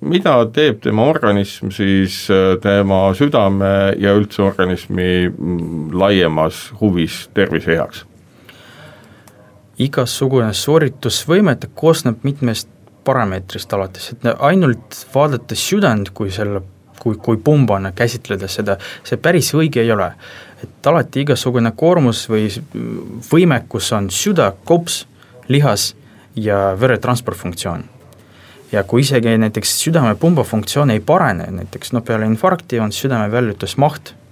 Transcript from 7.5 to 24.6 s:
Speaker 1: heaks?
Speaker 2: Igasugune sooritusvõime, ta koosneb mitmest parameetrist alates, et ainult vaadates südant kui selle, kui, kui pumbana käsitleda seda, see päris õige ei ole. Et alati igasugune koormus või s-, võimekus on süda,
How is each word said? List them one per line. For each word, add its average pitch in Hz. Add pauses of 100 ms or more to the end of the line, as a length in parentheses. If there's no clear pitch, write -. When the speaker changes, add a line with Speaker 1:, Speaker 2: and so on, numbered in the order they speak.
Speaker 1:
heaks? - (1700)
Speaker 2:
Igasugune 127
sooritusvõime, 151
ta -
koosneb 156
mitmest 135 (320)
parameetrist 104
alates, 95
et 120 (120)
ainult 151 (160)
vaadates 135
südant 113
kui 98
selle, 101 (360)
kui, 110
kui 113
pumbana 104
käsitleda 110
seda, 101 (280)
see -
päris 170
õige 147
ei 117
ole. 95 (520)
Et -
alati 143
igasugune 123
koormus 156
või 107
s-, 104 (680)
võimekus 143
on 101
süda, 165 (160)